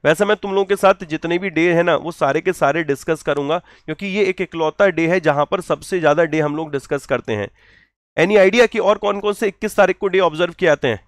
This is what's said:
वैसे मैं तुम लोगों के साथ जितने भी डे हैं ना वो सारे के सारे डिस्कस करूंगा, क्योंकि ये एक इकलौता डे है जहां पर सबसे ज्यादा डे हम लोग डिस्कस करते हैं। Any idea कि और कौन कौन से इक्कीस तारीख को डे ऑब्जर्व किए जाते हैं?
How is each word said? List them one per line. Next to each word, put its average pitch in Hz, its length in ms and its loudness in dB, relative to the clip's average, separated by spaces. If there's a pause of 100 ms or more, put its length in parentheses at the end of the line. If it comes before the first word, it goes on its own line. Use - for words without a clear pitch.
वैसे 156 200 2
मैं 208 120 2
तुम 202 160 -8
लोगों 196 120 0
के 196 120 -2
साथ 190 300 2
जितने 165 320 -4
भी 190 120 -4
डे 165 220 0
हैं 170 120 2
ना 165 120 2
वो 165 160 -6
सारे 147 280 0
के 185 120 -2
सारे 160 320 0
डिस्कस 151 380 -4
करूंगा, 147 360 -2
क्योंकि - 500 -12
ये 196 160 0
एक 185 160 -4
इकलौता 165 480 0
डे 165 180 0
है 180 140 0
जहां 147 260 0
पर - 160 -4
सबसे 170 380 -4
ज्यादा 156 240 2
डे 156 160 -2
हम 147 160 -2
लोग 156 160 -8
डिस्कस 139 340 -6
करते 120 280 -4
हैं। 104 160 -6 (640)
Any 196 240 4
idea 220 280 6
कि 220 120 -4
और 202 180 2
कौन 202 220 -2
कौन 208 140 -2
से 214 140 -2
इक्कीस - 280 -6
तारीख 185 220 2
को 202 100 -2
डे 185 120 2
ऑब्जर्व 170 320 0
किए 175 160 0
जाते 143 200 2
हैं? 110 200 -2